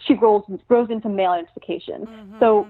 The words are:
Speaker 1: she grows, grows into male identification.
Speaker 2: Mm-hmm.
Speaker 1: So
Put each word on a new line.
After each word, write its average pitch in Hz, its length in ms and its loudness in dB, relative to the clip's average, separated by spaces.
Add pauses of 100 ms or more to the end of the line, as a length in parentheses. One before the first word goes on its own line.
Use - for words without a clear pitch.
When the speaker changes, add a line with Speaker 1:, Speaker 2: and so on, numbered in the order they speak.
Speaker 1:
she - 140 2
grows, 208 300 2 (240)
grows 240 220 2
into 220 180 -6
male 190 240 0
identification. 170 760 -8
Speaker 2:
Mm-hmm. 214 320 -20
Speaker 1:
So 214 320 4